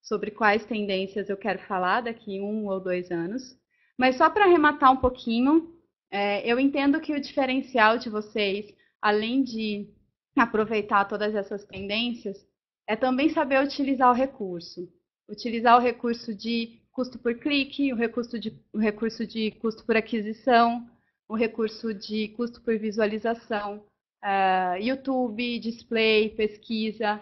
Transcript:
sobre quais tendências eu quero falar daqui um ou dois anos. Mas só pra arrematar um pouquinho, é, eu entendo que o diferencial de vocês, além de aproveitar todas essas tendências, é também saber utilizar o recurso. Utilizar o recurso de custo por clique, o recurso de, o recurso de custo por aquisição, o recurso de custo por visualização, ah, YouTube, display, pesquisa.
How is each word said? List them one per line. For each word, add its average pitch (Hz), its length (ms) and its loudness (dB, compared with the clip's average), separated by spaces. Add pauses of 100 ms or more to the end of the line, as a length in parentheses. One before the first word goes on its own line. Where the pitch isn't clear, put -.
sobre 208 300 -6
quais 214 340 2
tendências 196 640 -4
eu 196 80 -4
quero 190 300 -4
falar 190 340 0
daqui 226 380 -10
um 208 260 -4
ou 190 140 -4
dois 180 320 -4
anos. 175 440 -6 (440)
Mas 254 180 4
só 320 140 6
pra 415 140 4
arrematar 302 460 6
um 262 60 4
pouquinho, 254 760 2 (340)
é, 202 380 0
eu 240 120 2
entendo 277 400 4
que 311 140 -6
o 285 80 -2
diferencial 254 760 2
de 247 100 -8
vocês, 208 640 -4 (260)
além 220 440 0
de 214 440 -4 (480)
aproveitar 214 720 0
todas 208 300 -4
essas 202 300 -6
tendências, 202 840 -6 (400)
é 214 80 0
também 254 340 2
saber 277 320 2
utilizar 269 480 2
o 247 60 6
recurso. 185 720 -6 (420)
Utilizar 233 480 4
o 240 40 8
recurso 240 520 -2
de 226 460 -4 (140)
custo 254 260 -6
por 240 160 -2
clique, 277 560 0
o 226 60 -4
recurso 233 420 -4
de, 214 140 -8 (200)
o 214 60 -4
recurso 220 480 -2
de 220 240 -2
custo 220 340 -6
por 220 120 2
aquisição, 233 880 2 (400)
o 214 80 -8
recurso 226 580 -2
de 214 360 -6
custo 240 320 -8
por 226 180 -2
visualização, 214 1040 -4 (400)
ah, 185 560 2
YouTube, 247 800 -2
display, 220 680 2
pesquisa. 214 920 -4